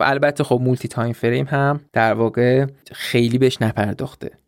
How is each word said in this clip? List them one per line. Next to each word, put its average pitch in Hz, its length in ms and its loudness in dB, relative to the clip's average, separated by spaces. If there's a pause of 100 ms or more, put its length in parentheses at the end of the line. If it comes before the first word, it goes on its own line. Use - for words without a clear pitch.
و - 40 0
البته 143 400 0
خب 127 180 0
مولتی 127 260 0
تایم 117 240 -4
فریم 123 340 -2
هم 143 340 0 (120)
در 113 220 2
واقع 123 520 2 (260)
خیلی 120 460 0
بهش 127 240 2
نپرداخته. - 680 -4 (180)